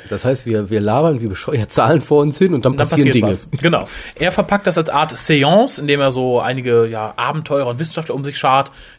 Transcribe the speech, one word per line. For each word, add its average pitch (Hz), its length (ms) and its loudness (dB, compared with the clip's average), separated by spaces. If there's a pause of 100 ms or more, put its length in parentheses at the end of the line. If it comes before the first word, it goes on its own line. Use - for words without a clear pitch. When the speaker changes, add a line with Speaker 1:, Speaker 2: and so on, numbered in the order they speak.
Speaker 1:
das 101 160 -6
heißt, 127 200 -2
wir, 107 240 -2
wir 110 100 0
labern 123 420 0
wie 117 60 -4
bescheuert 107 440 -4
Zahlen 139 300 4
vor 147 200 2
uns 147 160 0
hin 185 160 4
und 156 120 0
dann 127 80 2
Speaker 2:
Und 139 40 -8
dann 151 100 0
Speaker 1:
passieren 147 220 4
Speaker 2:
passiert 131 60 4
Speaker 1:
Dinge. 104 140 2
Speaker 2:
was. 92 220 -4
Genau. 139 340 0 (300)
Er 175 160 -2
verpackt 202 360 0
das 175 100 0
als 160 120 -2
Art 156 280 -2
Seance, 160 640 2
indem 143 200 0
er 135 100 2
so 127 280 0
einige, 120 460 2
ja, 110 300 -6
Abenteurer 143 520 -2
und 120 120 -6
Wissenschaftler 160 340 -6
um 139 100 -6
sich 139 140 -8
schart, 135 340 2 (280)